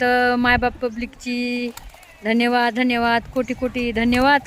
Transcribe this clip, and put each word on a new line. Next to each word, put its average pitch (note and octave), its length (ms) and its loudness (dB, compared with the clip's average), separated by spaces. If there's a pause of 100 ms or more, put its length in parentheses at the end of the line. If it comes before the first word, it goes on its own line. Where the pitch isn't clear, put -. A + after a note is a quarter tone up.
तर B3 340 2
मायबाप B3 420 2
पब्लिकची A#3+ 920 -6 (540)
धन्यवाद, A#3+ 500 2
धन्यवाद, A#3 480 2 (120)
कोटी B3+ 200 -2
कोटी A#3+ 380 -4
धन्यवाद B3 560 4